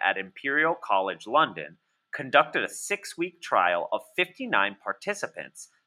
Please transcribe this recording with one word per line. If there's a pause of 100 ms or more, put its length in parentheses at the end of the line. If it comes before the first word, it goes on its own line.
at
Imperial
College
London, (340)
conducted
a
six-week
trial
of (140)
fifty-nine
participants (180)